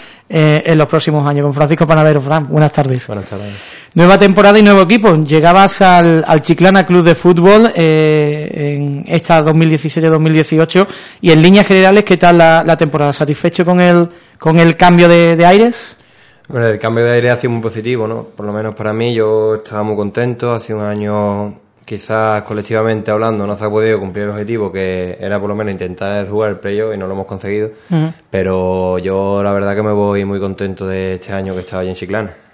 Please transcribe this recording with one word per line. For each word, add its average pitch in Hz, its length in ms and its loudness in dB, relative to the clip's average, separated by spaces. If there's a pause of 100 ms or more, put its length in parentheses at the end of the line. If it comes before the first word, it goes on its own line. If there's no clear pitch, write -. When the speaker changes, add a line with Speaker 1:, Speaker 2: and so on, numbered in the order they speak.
(320)
Speaker 1:
eh, 156 320 2
en 160 140 0
los 151 80 2
próximos 151 420 -2
años. 143 160 -2
Con 143 120 -2
Francisco 151 320 2
Panadero. 156 340 4
Fran, 147 260 -2
buenas 151 240 2
tardes. 131 360 -4
Speaker 2:
Buenas 101 180 -8
tardes. 104 260 -12 (440)
Speaker 1:
Nueva 180 240 6
temporada 202 400 4
y - 20 6
nuevo 202 220 6
equipo. 202 320 2
Llegabas 160 680 2
al, 170 460 4
al 156 160 2
Chiclana 180 420 2
Club 175 180 2
de 165 120 4
Fútbol, 196 580 4
eh, 151 1040 -2
en 143 300 -6
esta 165 340 0
dos 156 140 2
mil 160 140 2
diecisiete 160 380 -2
dos 160 140 2
mil 160 120 0
dieciocho, 160 520 0 (340)
y 170 120 2
en 156 100 6
líneas 190 240 6
generales, 196 380 4
¿qué 185 140 2
tal 175 200 4
la, 165 260 4
la 165 140 0
temporada? 147 340 0
¿Satisfecho 156 540 -2
con 180 160 2
el, 175 260 4 (300)
con 160 220 2
el 165 180 4
cambio 175 320 6
de, 170 260 4
de 170 120 4
aires? 220 500 2 (500)
Speaker 2:
Bueno, 117 200 -2
el 107 100 0
cambio 117 280 -2
de 120 80 0
aire 120 180 2
ha 120 60 0
sido 123 120 -4
muy 113 140 -6
positivo, 110 440 -6
¿no? 113 180 -10
Por - 200 -16
lo 104 80 -8
menos 107 220 -8
para 107 180 -6
mí, 117 220 -4
yo 110 400 0
estaba 107 260 -8
muy 107 140 -4
contento. 113 580 -4
Hace 110 220 -8
un 104 80 -6
año, 104 720 -6 (280)
quizás 110 600 -4
colectivamente 110 640 -6
hablando, 107 380 -4
no 104 100 -6
se 107 80 -8
ha 107 60 -6
podido 110 280 -2
cumplir 101 260 -10
el 104 40 -8
objetivo, 104 420 -8
que 92 480 -6
era 101 200 -6
por 101 100 -8
lo 101 60 -6
menos 107 160 -6
intentar 95 580 -8
jugar 107 220 -4
el 92 60 -10
playoff, 107 360 -6
y 104 60 -10
no 95 80 -10
lo 95 60 -8
hemos 98 120 -10
conseguido. 101 460 -8 (180)
Speaker 1:
Ujú. 160 240 -4 (160)
Speaker 2:
Pero 92 720 -4
yo 98 420 -4
la 101 100 -2
verdad 101 240 -4
que 107 60 -4
me 107 120 -4
voy 101 320 -2
muy 98 140 -6
contento 98 460 -8
de 95 300 -6
este 98 180 -14
año 95 200 -8
que 92 80 -10
he - 20 -10
estado 92 180 -10
allí 92 80 -6
en 90 60 -10
Chiclana. 95 380 -8 (200)